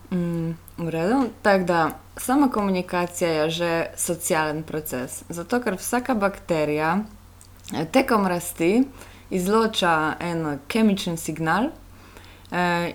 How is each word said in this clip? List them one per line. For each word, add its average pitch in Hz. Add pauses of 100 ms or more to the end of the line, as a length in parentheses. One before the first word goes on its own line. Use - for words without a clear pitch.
(100)
Mm, 170 (260)
v 170
redu. 190 (180)
Tako 196
da, 170 (260)
sama 269
komunikacija 180
je 156
že 165 (100)
socialen 156
proces. 143
Zato, 170
ker 226
vsaka 247
bakterija, 165 (760)
eh, 156
tekom 254
rasti 180 (480)
izloča 185
en 165 (100)
kemičen 196
signal, 165 (880)
eh, 175